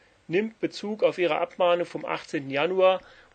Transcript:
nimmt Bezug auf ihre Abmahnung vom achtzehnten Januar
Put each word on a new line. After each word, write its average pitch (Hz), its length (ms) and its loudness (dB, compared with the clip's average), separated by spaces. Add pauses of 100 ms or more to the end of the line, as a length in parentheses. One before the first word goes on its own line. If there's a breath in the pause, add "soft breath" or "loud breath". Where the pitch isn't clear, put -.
(280 soft breath)
nimmt 214 320 -2
Bezug 208 440 -6
auf 156 140 2
ihre 160 200 2
Abmahnung 175 480 0
vom 160 200 -10
achtzehnten 156 440 -6
Januar 185 520 2 (340 loud breath)